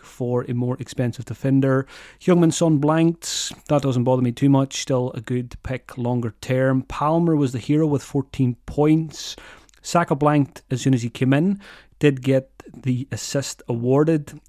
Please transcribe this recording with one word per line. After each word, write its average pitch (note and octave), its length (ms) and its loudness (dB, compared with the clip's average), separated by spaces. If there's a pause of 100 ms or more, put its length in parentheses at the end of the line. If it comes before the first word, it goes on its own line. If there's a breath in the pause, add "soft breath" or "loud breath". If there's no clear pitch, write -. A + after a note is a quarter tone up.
for B2 420 -4
a B2+ 60 -6
more B2 260 -2
expensive A#2+ 460 -6
defender. C3+ 600 0 (360 loud breath)
Heung-min E3+ 300 4
Son D#3+ 260 2
blanked. D#3+ 760 0 (160)
That D3 140 2
doesn't B2 240 0
bother B2+ 160 2
me A#2+ 100 0
too C#3 180 2
much. C3+ 320 2
Still B2+ 300 -2
a - 80 -10
good B2 440 -6
pick - 340 -10
longer A#2+ 420 -2
term. C3 440 0
Palmer D#3+ 520 0
was C#3+ 160 0
the B2+ 80 -6
hero D3+ 280 2
with C#3+ 160 0
fourteen C3 520 -2 (100)
points. D#3 720 -2 (460 loud breath)
Saka F3 340 0
blanked D3 460 0 (100)
as B2 100 -4
soon C3+ 120 2
as A#2+ 80 0
he A#2+ 80 -4
came C3 240 0
in. F#3+ 260 0 (400 loud breath)
Did C#3+ 220 2
get C3 300 0 (220)
the B2+ 380 -4
assist - 560 -8
awarded. C#3+ 800 0